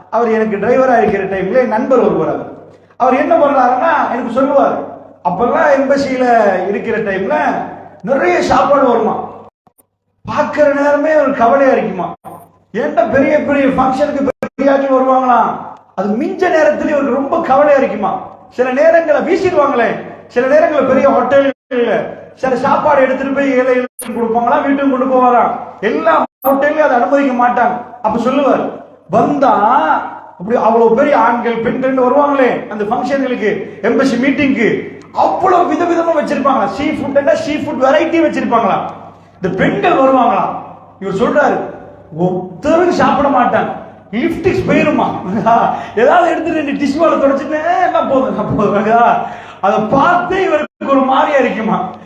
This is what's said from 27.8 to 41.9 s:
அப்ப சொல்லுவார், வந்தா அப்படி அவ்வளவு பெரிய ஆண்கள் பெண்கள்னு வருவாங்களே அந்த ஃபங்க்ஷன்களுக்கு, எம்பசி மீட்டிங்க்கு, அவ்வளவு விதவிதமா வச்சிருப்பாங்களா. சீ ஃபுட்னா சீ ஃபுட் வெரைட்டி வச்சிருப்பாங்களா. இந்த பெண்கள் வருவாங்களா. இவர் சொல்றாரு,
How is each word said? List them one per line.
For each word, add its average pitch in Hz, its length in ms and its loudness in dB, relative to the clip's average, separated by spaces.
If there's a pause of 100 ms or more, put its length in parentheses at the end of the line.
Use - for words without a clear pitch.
அப்ப 220 180 -2
சொல்லுவார், 262 440 0 (460)
வந்தா 262 420 2 (840)
அப்படி 208 240 -4
அவ்வளவு 226 380 2
பெரிய 285 220 2
ஆண்கள் 233 460 0
பெண்கள்னு 262 420 0
வருவாங்களே 277 420 2 (220)
அந்த 208 140 -6
ஃபங்க்ஷன்களுக்கு, 247 680 -2 (300)
எம்பசி 254 360 0
மீட்டிங்க்கு, 254 520 0 (460)
அவ்வளவு 359 500 2
விதவிதமா 339 480 0
வச்சிருப்பாங்களா. 269 540 0
சீ 285 220 -6
ஃபுட்னா 277 460 0
சீ - 200 -4
ஃபுட் 254 280 -4
வெரைட்டி 320 360 2
வச்சிருப்பாங்களா. 226 580 0 (580)
இந்த - 220 -6
பெண்கள் 370 420 0
வருவாங்களா. 247 460 2 (540)
இவர் 190 220 -6
சொல்றாரு, 247 360 0 (600)